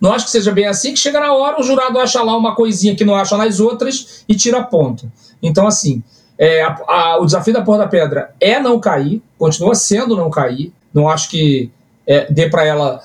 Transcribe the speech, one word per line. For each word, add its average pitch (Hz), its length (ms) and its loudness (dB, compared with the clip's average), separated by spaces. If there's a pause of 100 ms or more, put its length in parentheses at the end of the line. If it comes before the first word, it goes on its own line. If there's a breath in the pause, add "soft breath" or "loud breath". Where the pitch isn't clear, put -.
não 190 100 4
acho 233 140 -2
que - 60 -8
seja 208 200 0
bem 202 160 0
assim, 202 260 -4
que 269 60 -2
chega 294 200 0
na 294 140 0
hora, 285 260 0
o 269 40 0
jurado 254 360 0
acha 254 220 0
lá 226 160 0
uma 226 180 -2
coisinha 208 400 0
que 208 100 0
não 202 100 4
acha 196 220 -2
nas 214 220 0
outras 240 680 -2
e 214 80 4
tira 233 280 0
ponto. 127 460 -2 (320 soft breath)
Então, 165 260 2
assim, 139 360 -2 (340 soft breath)
é, 160 260 4
a, 160 140 -2 (100)
a, 165 340 2
o 175 40 0
desafio 180 280 0
da 233 80 0
Porra 208 180 2
da 202 80 0
Pedra 147 520 -2
é 220 200 2
não 247 200 2
cair, 165 420 -2 (160)
continua 170 380 0
sendo 226 400 0
não 170 140 -2
cair. 139 440 -4 (200)
Não 147 160 2
acho 156 200 -4
que, 143 400 0 (360)
é, 143 260 2
dê 156 180 0
pra 156 160 2
ela, 147 400 -2